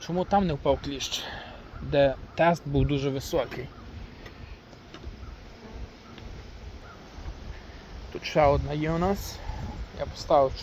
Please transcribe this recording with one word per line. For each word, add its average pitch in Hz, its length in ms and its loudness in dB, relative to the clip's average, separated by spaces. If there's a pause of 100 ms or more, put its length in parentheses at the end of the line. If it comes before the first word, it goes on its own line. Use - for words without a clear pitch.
чому 175 240 0
там 202 220 6
не 160 60 2
впав 139 320 4
кліщ, 143 400 -4 (580)
де 139 320 6 (200)
тест 165 340 4
був 139 180 6
дуже 139 240 2
високий. 135 580 0 (4000)
Тут - 120 -8
ще - 180 4
одна 143 300 6
є 151 180 0
у 165 80 2
нас. 196 400 0 (640)
Я 143 60 -4
поставив 139 460 4 (100)